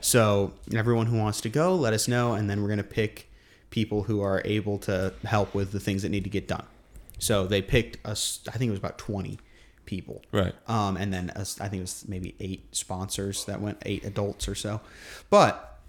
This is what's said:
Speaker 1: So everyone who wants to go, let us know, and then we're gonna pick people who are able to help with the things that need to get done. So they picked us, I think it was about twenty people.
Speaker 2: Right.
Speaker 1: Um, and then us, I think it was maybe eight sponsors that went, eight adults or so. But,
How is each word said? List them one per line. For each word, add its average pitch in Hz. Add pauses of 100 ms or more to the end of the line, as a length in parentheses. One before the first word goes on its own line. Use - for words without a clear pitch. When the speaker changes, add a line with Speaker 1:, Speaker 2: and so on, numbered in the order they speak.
Speaker 1:
So 104 (220)
everyone 113
who 117
wants 107
to 123
go, 165
let 120
us 107
know, 120
and 104
then 104
we're 101
gonna 104
pick - (400)
people 104
who 104
are 95
able 101
to 95 (100)
help 104
with 98
the 101
things 95
that 98
need 95
to 98
get 98
done. - (560)
So 98
they 98
picked 110
us, -
I -
think 123
it -
was 95
about -
twenty 98 (480)
people. -
Speaker 2:
Right. 92 (140)
Speaker 1:
Um, 101
and 98
then 90
us, -
I 101
think 98
it 92
was -
maybe 92
eight 95
sponsors 98
that 98
went, 104
eight 101
adults 101
or 98
so. 107 (500)
But, 185 (260)